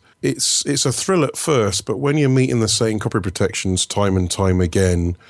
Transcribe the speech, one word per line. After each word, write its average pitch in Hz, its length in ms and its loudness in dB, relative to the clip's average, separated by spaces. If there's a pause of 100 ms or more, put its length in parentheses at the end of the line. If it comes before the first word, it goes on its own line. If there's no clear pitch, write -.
(200)
it's, - 460 -2
it's 143 180 -2
a 139 60 2
thrill 180 340 0
at - 140 -4
first, 110 480 0
but - 120 -4
when 143 200 0
you're 139 100 2
meeting 131 300 2
the 110 100 2
same 110 300 0
copy 107 220 -2
protections 92 640 -2
time 98 300 0
and 92 120 0
time 92 320 2
again, 90 560 2 (140)